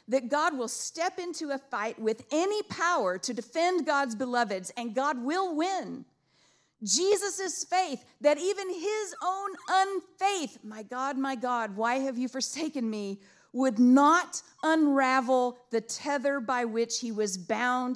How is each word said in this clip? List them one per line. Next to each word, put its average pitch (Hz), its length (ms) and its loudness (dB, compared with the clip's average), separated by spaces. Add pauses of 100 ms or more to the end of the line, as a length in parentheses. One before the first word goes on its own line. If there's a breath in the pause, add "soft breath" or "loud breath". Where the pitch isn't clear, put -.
that 233 220 0
God 302 260 0
will 240 120 -4
step - 500 -4
into 339 320 -8
a 269 80 -4
fight 226 420 -6
with 220 320 -2
any 392 320 2
power 294 540 0
to 240 160 -6
defend 320 540 0
God's 277 260 2
beloveds, 220 640 -2
and 240 160 -8
God 262 280 0
will 339 340 -2
win. 294 500 -4 (800 soft breath)
Jesus's 381 800 0
faith 349 420 -2 (160 soft breath)
that 294 160 6
even 381 320 -2
his 392 540 -4
own 381 260 -2 (200)
unfaith, 381 920 0
"My 214 200 -12
God, 254 340 -4
my 269 180 -2
God, 226 400 -2
why 226 200 0
have 269 240 -2
you 254 80 0
forsaken 269 600 -4
me?" 202 320 -6 (340 soft breath)
would 247 260 2
not 285 640 6 (180)
unravel 262 960 4 (140)
the 226 100 2
tether 277 580 -2
by 247 240 -2
which 233 360 -2
he 233 120 -6
was 208 260 -2
bound 247 580 0